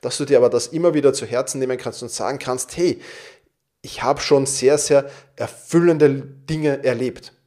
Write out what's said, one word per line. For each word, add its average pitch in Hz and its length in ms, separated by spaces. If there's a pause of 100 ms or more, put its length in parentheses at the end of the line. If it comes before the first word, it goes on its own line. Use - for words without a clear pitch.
dass - 180
du 147 60
dir 135 140
aber 120 120
das 120 180
immer 165 260
wieder 143 180
zu - 120
Herzen 131 360
nehmen 127 180
kannst - 240
und 120 80
sagen 131 280
kannst, - 380
hey, 170 240 (840)
ich - 200
habe 139 180
schon 139 260
sehr, 135 320
sehr 139 300 (280)
erfüllende 165 760
Dinge 139 720
erlebt. 123 500 (140)